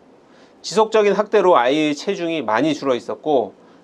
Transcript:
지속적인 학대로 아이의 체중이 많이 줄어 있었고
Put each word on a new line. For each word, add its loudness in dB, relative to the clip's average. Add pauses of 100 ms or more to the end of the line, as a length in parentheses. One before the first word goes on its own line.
(640)
지속적인 2
학대로 4
아이의 0
체중이 -6
많이 -2
줄어 -4
있었고 -4 (300)